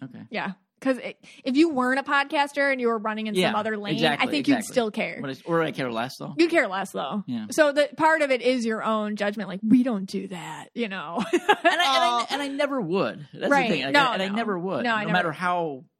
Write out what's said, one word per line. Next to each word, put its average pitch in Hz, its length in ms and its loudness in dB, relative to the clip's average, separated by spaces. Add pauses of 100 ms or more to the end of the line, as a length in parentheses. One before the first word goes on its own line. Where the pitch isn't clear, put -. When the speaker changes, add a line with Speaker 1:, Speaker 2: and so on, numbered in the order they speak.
Speaker 1:
Okay. 117 260 -14
Speaker 2:
Yeah. 190 220 -4 (280)
'Cause 262 180 0
it, - 260 -12 (200)
if 254 140 -2
you 330 120 6
weren't 254 300 2
a 269 40 0
podcaster 285 680 2
and 262 100 -2
you 240 60 2
were 233 100 2
running 220 300 -4
in 208 80 -2
Speaker 1:
Yeah, 180 140 4
Speaker 2:
some 214 60 0
other 214 220 -2
lane, 202 160 -4
Speaker 1:
exactly, - 340 2
Speaker 2:
I - 40 -6
think 277 160 0
you'd 277 80 6
Speaker 1:
exactly. 226 180 -4
Speaker 2:
still 226 160 2
care. 180 320 -4
Speaker 1:
Would 139 80 -6
I, 131 60 -8 (100)
or 165 160 2
I 160 100 0
care 131 200 -4
less, 117 260 -4
though? 147 220 -10
Speaker 2:
You 339 80 6
care 311 200 2
less, 190 240 -6
though. 185 360 -4
Speaker 1:
Yeah. 233 240 -4
Speaker 2:
So 294 200 4
the 294 160 2 (100)
part 320 260 4
of 269 80 2
it 247 100 2
is 247 240 2
your 220 180 -2
own 214 320 -2
judgment. 208 320 -4
Like, 185 140 -8
"We 247 220 6
don't 214 220 -2
do 190 240 -6
that," 160 440 -12
you 226 160 -4
know? 180 380 -4
<laughs> - 60 0
Speaker 1:
And 349 60 2
I, - 240 2
and 330 180 4
I, 262 420 2
Speaker 2:
Oh. - 80 -8
Speaker 1:
and 277 100 -2
I 285 60 -4
never 277 340 -2
would. 151 500 -2
That's - 200 -4
Speaker 2:
Right. 262 180 4
Speaker 1:
the 175 60 0
thing. 131 80 -2
Like, 277 100 -2
Speaker 2:
No, 285 160 4
Speaker 1:
I, 226 60 -2
and 190 80 -2
I 190 60 -2
Speaker 2:
no. 196 60 -4
Speaker 1:
never 214 220 -2
would. 175 260 -2
Speaker 2:
No, 247 120 0
I 214 60 -2
Speaker 1:
No 208 80 -4
Speaker 2:
never 165 40 2
Speaker 1:
matter 175 180 2
how 165 540 -4 (140)